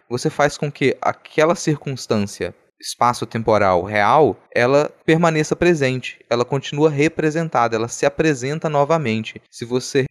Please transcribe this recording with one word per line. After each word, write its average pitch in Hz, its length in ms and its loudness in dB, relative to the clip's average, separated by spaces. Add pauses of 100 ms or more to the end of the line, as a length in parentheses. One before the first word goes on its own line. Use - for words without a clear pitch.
você 123 200 -4
faz 147 280 0
com 147 140 -6
que 135 300 0
aquela - 520 0
circunstância 117 1000 -4 (280)
espaço-temporal 110 1000 0
real, 107 540 2 (160)
ela 135 380 2 (140)
permaneça 160 500 2
presente, 139 640 0 (100)
ela 120 140 0
continua 147 460 0
representada, 151 840 0
ela 113 120 -2
se - 180 -4
apresenta 147 640 -2
novamente. 143 800 0
Se - 140 -14
você 127 480 -2